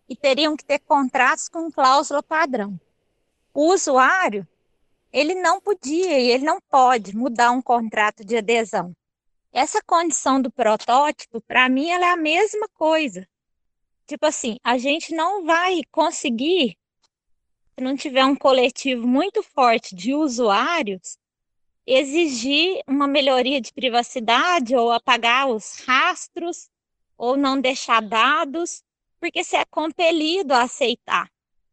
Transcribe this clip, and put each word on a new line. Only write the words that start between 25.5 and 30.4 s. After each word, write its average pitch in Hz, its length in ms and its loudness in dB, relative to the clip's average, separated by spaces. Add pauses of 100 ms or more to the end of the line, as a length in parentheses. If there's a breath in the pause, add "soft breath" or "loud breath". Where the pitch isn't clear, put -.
os - 360 -8
rastros 330 840 -2 (520)
ou 254 160 0
não 269 240 0
deixar 247 400 0
dados, 277 800 -2 (380)
porque 339 240 -4
você - 140 -2
é 294 120 2
compelido 320 840 0